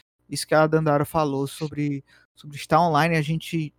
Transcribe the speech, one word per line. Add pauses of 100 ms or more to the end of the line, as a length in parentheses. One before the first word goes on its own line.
(280)
Isso
que
a
Dandara
falou
sobre, (320)
sobre
estar
online,
a
gente